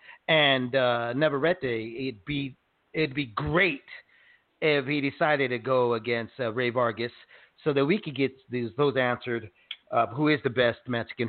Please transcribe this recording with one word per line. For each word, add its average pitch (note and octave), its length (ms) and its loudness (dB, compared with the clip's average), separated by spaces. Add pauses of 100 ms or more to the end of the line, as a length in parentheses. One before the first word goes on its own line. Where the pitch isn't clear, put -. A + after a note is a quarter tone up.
(280)
And, C3+ 460 4
uh, A#2+ 380 2
Navarrete, D3 520 0
it'd A#2 600 -6
be, C#3 320 -6 (360)
it'd D3+ 220 -2
be C#3+ 120 -4
great D3 560 0 (760)
if D3 260 2
he D3 140 -2
decided C#3 480 0
to A#2+ 100 -2
go B2 360 2
against, A#2 440 -4
uh, A#2 140 -4
Ray B2 180 0
Vargas A#2 420 -2 (520)
so D3+ 80 0
that C#3 120 4
we F3 160 2
could C#3 160 -8
get C3 160 0 (160)
these, A#2 280 -4
those C#3 200 2
answered, A#2+ 540 -2 (400)
uh, A#2 160 2
who C#3+ 220 0
is D3+ 160 4
the C3 60 0
best A#2 360 2
Mexican A#2 420 -4